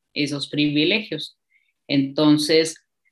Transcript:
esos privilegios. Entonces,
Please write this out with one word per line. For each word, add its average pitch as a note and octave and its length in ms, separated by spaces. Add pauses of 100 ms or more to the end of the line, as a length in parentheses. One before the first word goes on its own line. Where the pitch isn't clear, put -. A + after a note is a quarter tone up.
(140)
esos C#3+ 340
privilegios. D#3 920 (480)
Entonces, D3+ 920 (360)